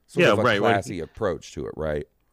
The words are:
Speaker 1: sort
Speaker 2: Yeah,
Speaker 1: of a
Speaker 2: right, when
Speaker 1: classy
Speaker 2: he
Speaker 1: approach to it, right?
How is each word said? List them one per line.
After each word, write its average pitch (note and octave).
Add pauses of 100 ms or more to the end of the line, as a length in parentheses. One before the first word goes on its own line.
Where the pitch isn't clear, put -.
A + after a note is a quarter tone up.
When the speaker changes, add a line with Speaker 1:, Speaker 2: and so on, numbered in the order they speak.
Speaker 1:
sort F3
Speaker 2:
Yeah, A#2
Speaker 1:
of G2+
a A2
Speaker 2:
right, G#2+
when A2
Speaker 1:
classy G2+
Speaker 2:
he E2+
Speaker 1:
approach -
to C#2
it, G1+
right? D2+ (240)